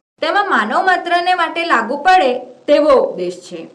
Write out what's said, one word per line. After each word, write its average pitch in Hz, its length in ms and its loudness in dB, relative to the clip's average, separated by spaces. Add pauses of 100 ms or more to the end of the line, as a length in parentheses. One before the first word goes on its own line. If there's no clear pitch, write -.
(220)
તેમાં 370 280 0
માનવ 269 360 0
માત્રને 349 480 0
માટે 330 320 -2
લાગુ 254 400 -2
પડે 370 260 4 (360)
તેવો 294 280 4
ઉપદેશ 180 460 -2
છે. 170 180 -16 (160)